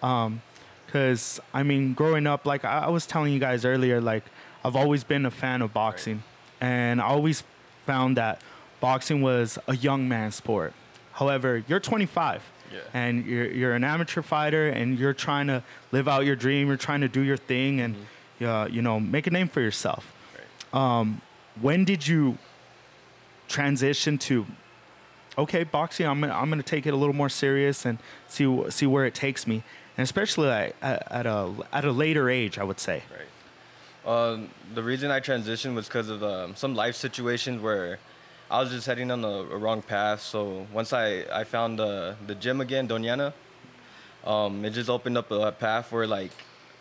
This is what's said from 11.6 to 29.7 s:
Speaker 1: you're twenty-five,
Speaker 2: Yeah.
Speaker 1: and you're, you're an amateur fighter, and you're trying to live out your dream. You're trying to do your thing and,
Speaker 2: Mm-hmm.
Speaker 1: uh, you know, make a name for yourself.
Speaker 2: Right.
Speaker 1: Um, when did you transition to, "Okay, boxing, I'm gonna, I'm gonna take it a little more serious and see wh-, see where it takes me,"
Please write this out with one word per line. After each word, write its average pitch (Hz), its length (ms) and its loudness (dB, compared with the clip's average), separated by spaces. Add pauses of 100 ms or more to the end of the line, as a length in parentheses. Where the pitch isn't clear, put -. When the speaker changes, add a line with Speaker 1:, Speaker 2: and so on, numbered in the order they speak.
Speaker 1:
you're 165 120 2
twenty-five, 175 640 0 (320)
Speaker 2:
Yeah. 95 60 -12 (160)
Speaker 1:
and 120 320 0
you're, 120 240 0
you're 123 240 2
an 120 80 2
amateur 160 400 -2
fighter, 151 440 2
and 127 300 0
you're 135 160 2
trying 143 340 -2
to 131 140 0 (300)
live 131 160 2
out 139 180 4
your 139 100 4
dream. 139 340 2
You're 135 80 2
trying 143 240 -2
to 139 60 4
do 127 140 0
your 139 160 2
thing 135 440 0
and, 117 140 -2
Speaker 2:
Mm-hmm. - 500 -10
Speaker 1:
uh, 110 220 2
you 117 140 -2
know, 113 180 2
make 110 280 0
a - 20 0
name 175 180 2
for 151 140 0
yourself. - 500 -2 (640)
Speaker 2:
Right. 127 260 4
Speaker 1:
Um, 110 220 0 (380)
when 147 260 4
did 170 220 0
you 147 300 4 (1120)
transition 143 680 2
to, 123 280 0 (920)
"Okay, 165 260 2
boxing, 165 440 -2
I'm 143 140 2
gonna, 143 120 0
I'm 127 160 0
gonna 151 140 0
take 147 220 -2
it 151 80 2
a 139 40 2
little 143 180 4
more 143 140 2
serious 139 560 2
and 117 120 0 (300)
see - 180 0
wh-, 131 260 2
see - 140 0
where 135 200 4
it 123 80 0
takes - 340 -4
me," 110 160 -2 (340)